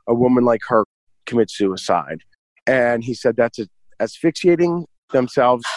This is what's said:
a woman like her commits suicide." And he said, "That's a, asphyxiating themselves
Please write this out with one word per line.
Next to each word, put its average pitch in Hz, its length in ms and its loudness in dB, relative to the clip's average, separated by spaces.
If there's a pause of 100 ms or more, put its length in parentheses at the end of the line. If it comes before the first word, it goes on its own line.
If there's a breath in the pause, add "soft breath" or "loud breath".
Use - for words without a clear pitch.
a 117 80 0
woman 123 300 2
like 117 240 2
her 110 160 2 (420)
commits 117 300 0
suicide." 87 640 -2 (460)
And 120 380 0
he 123 100 -6
said, 113 220 0
"That's 117 240 0
a, 101 60 -8 (340)
asphyxiating 170 840 0 (260)
themselves 123 520 0 (120)